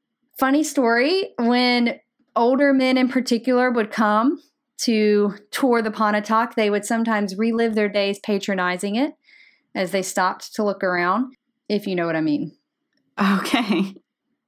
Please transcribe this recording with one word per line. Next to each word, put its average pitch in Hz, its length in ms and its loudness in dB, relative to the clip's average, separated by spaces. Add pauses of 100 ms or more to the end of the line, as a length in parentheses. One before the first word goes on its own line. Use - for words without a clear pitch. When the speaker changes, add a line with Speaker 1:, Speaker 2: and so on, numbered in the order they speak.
(400)
Speaker 1:
funny 277 240 2
story, 277 760 0
when 240 640 2 (380)
older 262 340 4
men 262 260 2
in 254 120 2
particular 247 600 0
would 233 220 -2
come 220 500 0 (420)
to 208 520 2 (160)
tour 240 300 2
the 214 100 -4
Pontotoc, 214 640 0
they 214 140 2
would 202 160 -2
sometimes 214 520 -2
relive 226 380 0
their 208 140 0
days 202 300 -2
patronizing 196 760 -4
it 294 180 -2 (640)
as 180 160 -4
they 190 100 0
stopped - 540 -4
to 220 80 -2
look 202 220 -2
around, 185 500 -2 (320)
if 208 180 -2
you 190 100 -4
know 175 100 0
what 165 100 -2
I 160 60 -2
mean. 156 320 -2 (640)
Speaker 2:
Okay. 196 760 0 (540)